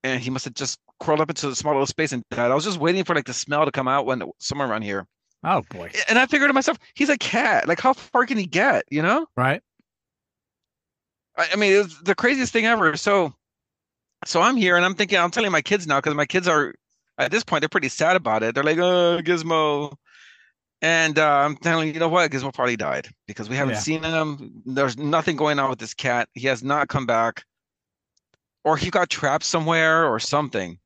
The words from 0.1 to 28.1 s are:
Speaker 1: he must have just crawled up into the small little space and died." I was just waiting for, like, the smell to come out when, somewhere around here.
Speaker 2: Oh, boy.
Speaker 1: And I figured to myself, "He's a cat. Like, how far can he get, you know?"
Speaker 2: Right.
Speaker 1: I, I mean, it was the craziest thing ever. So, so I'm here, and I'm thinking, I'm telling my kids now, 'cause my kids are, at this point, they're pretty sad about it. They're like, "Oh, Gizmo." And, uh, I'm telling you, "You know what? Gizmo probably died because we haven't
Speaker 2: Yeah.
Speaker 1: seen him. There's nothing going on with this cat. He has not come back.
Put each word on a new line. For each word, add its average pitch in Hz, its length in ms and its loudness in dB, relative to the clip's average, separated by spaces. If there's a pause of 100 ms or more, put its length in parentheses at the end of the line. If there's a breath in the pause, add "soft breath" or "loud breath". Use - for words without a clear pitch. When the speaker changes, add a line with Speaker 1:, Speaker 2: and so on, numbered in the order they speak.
Speaker 1:
he 123 100 -6
must 131 140 -6
have 123 100 -12
just - 240 -8 (220)
crawled 151 200 0
up 151 100 0
into - 180 -6
the 123 80 -6
small 151 160 -2
little 139 140 2
space - 260 -4
and 120 180 -6
died." 120 200 0
I 131 40 2
was 151 100 0
just 190 140 -4
waiting 180 260 0
for, 175 100 -2
like, 143 100 0
the 135 80 -10
smell 147 320 -2
to 131 80 -2
come 131 160 -2
out 135 180 0
when, 127 160 -2 (160)
somewhere 139 300 -4
around 110 140 -2
here. 98 240 -4 (380)
Speaker 2:
Oh, 160 260 2
boy. 87 200 -12 (180)
Speaker 1:
And 226 120 4
I 262 60 4
figured 285 240 2
to - 20 2
myself, 269 260 0 (160 soft breath)
"He's 294 140 0
a 285 100 2
cat. 220 480 0
Like, 165 140 0
how - 140 4
far - 320 0
can 254 120 -2
he 190 80 -2
get, 180 440 2
you 151 120 0
know?" 254 240 2 (100)
Speaker 2:
Right. 131 240 0 (1800)
Speaker 1:
I, 165 180 -2
I - 20 -2
mean, 202 160 4
it 202 60 6
was 165 240 -2
the 185 120 2
craziest 254 380 0
thing 226 140 0
ever. 190 300 2
So, 185 380 0 (920)
so - 160 0
I'm 247 160 4
here, 185 200 4
and 175 80 4
I'm 185 100 0
thinking, 196 240 0
I'm 175 140 2
telling 220 180 0
my 156 120 2
kids 196 260 0
now, 139 120 2
'cause 147 140 -2
my 147 120 0
kids 180 200 -2
are, 151 280 0 (440)
at 135 140 0
this 220 100 0
point, 147 200 -2
they're 156 60 -2
pretty 147 200 -2
sad 165 260 0
about 110 300 0
it. 117 100 -2
They're 135 80 0
like, 156 160 2
"Oh, 175 420 2
Gizmo." 156 760 0 (840 soft breath)
And, 160 380 2
uh, 156 100 4
I'm 143 280 2
telling 165 320 0
you, 147 60 -6
"You 160 60 -6
know 165 80 2
what? 165 220 2
Gizmo 135 240 -4
probably 123 220 0
died 71 320 -4 (180)
because 107 220 -12
we 127 80 -4
haven't 135 180 0
Speaker 2:
Yeah. 107 60 -4
Speaker 1:
seen 156 240 -4
him. 156 600 -4
There's 127 320 -2
nothing 156 400 0
going 147 240 0
on 135 100 0
with 123 100 -6
this 110 140 -12
cat. 120 400 -2
He 120 140 -6
has 120 140 0
not 143 260 -2
come 135 180 -4
back. 113 380 0 (1200)